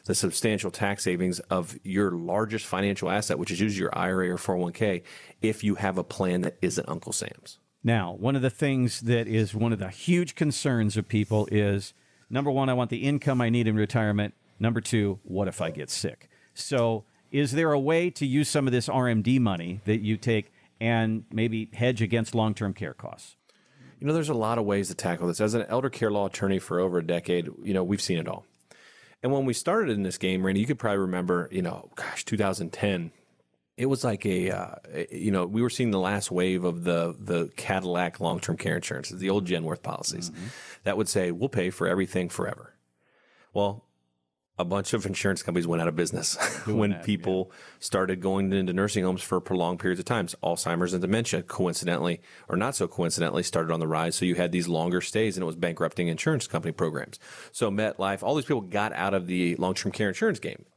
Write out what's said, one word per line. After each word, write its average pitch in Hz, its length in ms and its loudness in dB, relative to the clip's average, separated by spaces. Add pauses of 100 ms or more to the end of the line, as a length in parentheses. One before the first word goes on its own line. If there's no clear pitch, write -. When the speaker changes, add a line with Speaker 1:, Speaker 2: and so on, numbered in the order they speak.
Speaker 1:
the 92 80 0
substantial 98 560 0
tax 101 340 -2
savings 90 360 0
of 87 440 -4
your 95 280 2
largest 101 560 -2
financial 95 420 0
asset, 101 300 0
which 87 100 -4
is 90 100 -2
usually 104 220 0
your - 160 -2
I 92 140 0
R 92 100 2
A 90 80 0
or 90 80 -2
four - 180 -2
oh 90 40 0
one 87 140 -2
K, 98 280 0 (400)
if 107 220 0
you 101 120 4
have 95 220 0
a 87 60 0
plan 90 380 0
that 87 200 -4
isn't - 260 -2
Uncle 85 260 -8
Sam's. - 440 -8 (260)
Speaker 2:
Now, 107 300 2
one 127 220 0
of 127 80 0
the 131 80 4
things 135 500 0
that 117 260 2
is 107 280 2
one 113 180 2
of 101 60 -2
the 95 100 -6
huge 175 460 0
concerns 120 600 2
of 107 120 -2
people 107 440 2
is, 101 440 2 (340)
number 139 220 0
one, 135 180 2
I 127 40 2
want 123 180 0
the 117 120 -4
income 139 380 2
I 117 80 4
need 117 160 4
in 110 100 2
retirement. 104 600 2 (240)
Number 113 200 2
two, 101 440 2
what 95 260 -2
if 90 120 -6
I 82 100 -2
get 73 180 -8
sick? - 400 -6 (240)
So 117 500 0 (280)
is 139 220 2
there 160 200 4
a 143 60 4
way 165 320 2
to - 140 -4
use 139 220 4
some 139 200 2
of 123 60 2
this 123 140 2
R 127 200 2
M 110 140 4
D 127 180 4
money 92 460 0
that 107 160 2
you 107 160 0
take 110 340 0 (300)
and 113 500 2
maybe 110 420 0
hedge 120 280 2
against 113 340 0
long-term 110 380 0
care 80 200 -8
costs? - 420 -16 (640)
Speaker 1:
You 139 80 -4
know, 151 60 4
there's 160 160 0
a 151 40 2
lot 113 240 2
of 110 80 2
ways 101 240 2
to 87 60 -10
tackle 87 320 -2
this. 85 140 0
As 107 120 2
an 117 160 2
elder 131 200 0
care 113 220 0
law 101 160 0
attorney 95 320 0
for 87 200 -2
over 90 200 4
a 82 60 0
decade, 87 440 0 (140)
you 95 100 -2
know, 92 100 2
we've 98 180 0
seen 87 160 0
it 82 100 -2
all. 95 180 -8 (760)
And 127 100 0
when 139 140 2
we 123 80 2
started 185 360 0
in 104 140 0
this 92 140 -2
game, 92 280 2
Randy, 98 160 2
you 117 60 0
could 139 120 0
probably 101 200 2
remember, 90 520 0
you 92 100 -2
know, - 340 -6
gosh, - 280 -8
two 110 140 -4
thousand 95 340 0
ten, 90 400 -2 (640)
it 127 120 0
was 135 160 0
like 110 220 0
a, 92 260 2
uh, 92 240 -6 (180)
a, 76 180 -6
you 104 200 -2
know, 92 140 2
we 107 160 0
were 120 80 2
seeing 117 220 0
the 98 80 2
last 98 320 0
wave 92 320 2
of 85 200 0
the, 85 360 2
the 87 380 0
Cadillac 90 600 -2
long-term 87 380 -2
care 82 180 -2
insurance, - 340 -6
the 92 200 -4
old 98 180 2
Genworth 82 340 -2
policies - 480 -6
Speaker 2:
Mm-hmm. 85 160 -12 (380)
Speaker 1:
that 98 120 0
would 104 140 0
say, 90 220 2
"We'll 95 180 -2
pay 92 200 0
for 90 180 -2
everything 90 420 2
forever." - 460 -8 (800)
Well, 101 300 0 (760)
a 90 60 2
bunch 98 280 -2
of 101 140 0
insurance 95 340 0
companies 87 240 0
went 82 160 2
out 82 60 2
of 80 80 0
business 80 420 -2 (240)
<laughs> - 40 -8
Speaker 2:
Doing 107 120 0
Speaker 1:
when 104 140 4
Speaker 2:
that, 85 120 -4
Speaker 1:
people 95 460 0
Speaker 2:
yeah. - 60 -20 (240)
Speaker 1:
started 92 420 0
going 95 320 2
into 92 180 2
nursing 98 320 2
homes 92 200 0
for 90 180 0
prolonged 87 380 0
periods 90 200 0
of 90 60 -6
times. 104 380 -2
Alzheimer's 85 500 0
and 90 80 0
dementia, 101 400 0
coincidentally, 85 800 0 (260)
or - 80 -2
not 117 200 0
so 95 120 0
coincidentally, 85 540 0
started 82 320 0
on 82 60 0
the 80 80 0
rise. 80 280 2
So 92 100 0
you 87 100 4
had 87 160 2
these 87 160 0
longer 87 340 2
stays, 107 360 0
and 92 40 -2
it 87 60 -2
was 82 80 -4
bankrupting 85 520 0
insurance 131 380 0
company 82 260 -4
programs. 78 460 -4 (340)
So 107 200 0
MetLife, 98 500 0
all 120 140 0
these 143 100 -2
people 127 160 0
got 101 320 -2
out 98 220 0
of 90 100 0
the 90 300 2
long-term 92 360 0
care 104 180 0
insurance 185 280 0
game. - 280 -10 (120)